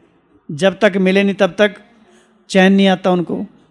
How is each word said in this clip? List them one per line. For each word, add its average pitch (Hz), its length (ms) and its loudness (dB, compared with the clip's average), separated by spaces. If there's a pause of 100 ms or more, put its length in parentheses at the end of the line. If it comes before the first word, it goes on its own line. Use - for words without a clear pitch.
(520)
जब 175 280 -2
तक 208 180 2
मिले 190 260 0
नहीं, 196 120 -2
तब 185 220 -2
तक 208 180 0 (760)
चैन 190 240 4
नहीं 196 140 2
आता 185 240 0
उनको। 180 340 -4 (260)